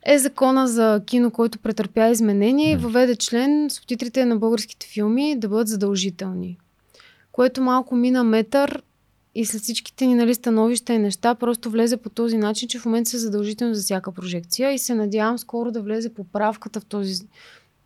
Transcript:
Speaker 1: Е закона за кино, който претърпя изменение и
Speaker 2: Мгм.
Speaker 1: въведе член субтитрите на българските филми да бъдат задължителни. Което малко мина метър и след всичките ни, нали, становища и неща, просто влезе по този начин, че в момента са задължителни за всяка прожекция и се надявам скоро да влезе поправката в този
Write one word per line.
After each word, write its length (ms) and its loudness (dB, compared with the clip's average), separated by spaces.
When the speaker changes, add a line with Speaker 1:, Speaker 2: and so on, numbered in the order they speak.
Speaker 1:
Е 120 8
закона 500 2
за 380 2
кино, 240 2
който 280 -2
претърпя 500 0
изменение 600 2
и 40 2
Speaker 2:
Мгм. 100 0
Speaker 1:
въведе 320 2
член 540 0
субтитрите 540 -4
на 120 2
българските 500 -4
филми 520 -2
да 100 -4
бъдат 200 -2
задължителни. 880 -4
Което 300 0
малко 340 0
мина 280 2
метър 580 2
и 100 -2
след 180 -6
всичките 440 -4
ни, 80 4
нали, 200 4
становища 600 0
и 40 2
неща, 360 0
просто 360 -2
влезе 260 2
по 120 -12
този 300 -2
начин, 300 -2
че 100 -8
в 60 -12
момента 260 0
са 80 -6
задължителни 560 -2
за 80 -4
всяка 300 -4
прожекция 600 -4
и 60 -2
се 160 -4
надявам 440 0
скоро 340 -8
да 100 -6
влезе 320 -6
поправката 680 -4
в 40 -10
този 300 -6